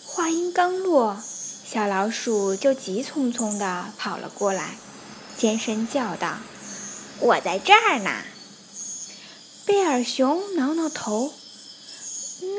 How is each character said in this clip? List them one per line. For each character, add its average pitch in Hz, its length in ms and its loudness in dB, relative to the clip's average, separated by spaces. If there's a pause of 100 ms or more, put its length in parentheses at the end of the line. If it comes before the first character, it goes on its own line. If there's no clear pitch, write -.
话 330 260 0
音 349 220 0
刚 370 280 2
落， 240 420 4 (420)
小 214 220 0
老 202 240 2
鼠 202 460 2
就 269 180 4
急 233 300 -2
匆 254 280 0
匆 214 240 0
地 185 400 -2
跑 185 200 -4
了 - 120 -8
过 196 240 2
来， 160 220 -4 (640)
尖 220 180 4
声 220 300 0
叫 220 300 0
道 170 220 -2 (800)
：“我 208 200 6
在 - 160 -2
这 359 160 6
儿 415 280 8
呢。” 135 240 -2 (1400)
贝 403 200 4
尔 262 180 4
熊 339 540 2
挠 285 180 2
挠 330 140 2
头 233 440 -2 (1300)